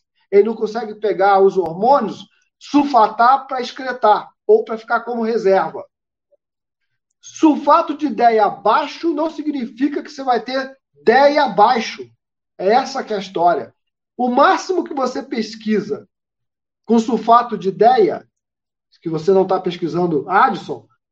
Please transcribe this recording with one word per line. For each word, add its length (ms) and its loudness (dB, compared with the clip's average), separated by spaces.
Ele 120 6
não 120 -4
consegue 400 -6
pegar 440 2
os 180 4
hormônios, 680 0
sulfatar 880 2
pra 160 -6
excretar, 680 -2
ou 160 4
pra 140 -8
ficar 240 -4
como 200 -8
reserva. 640 -2
Sulfato 720 0
de 140 -6
deia 400 2
baixo 640 -2
não 160 -4
significa 720 -6
que 100 -18
você 120 -14
vai 180 0
ter 340 -8
deia 440 4
baixo. 560 0
É 120 -2
essa 340 0
que 100 -10
é 20 -4
a 40 -6
história. 540 -2
O 120 -2
máximo 540 0
que 100 -14
você 300 -6
pesquisa 840 -6
com 140 2
sulfato 580 2
de 140 -4
deia, 560 0
que 80 -10
você 220 -2
não 160 4
tá 120 -2
pesquisando 720 -4
Addison, 580 -2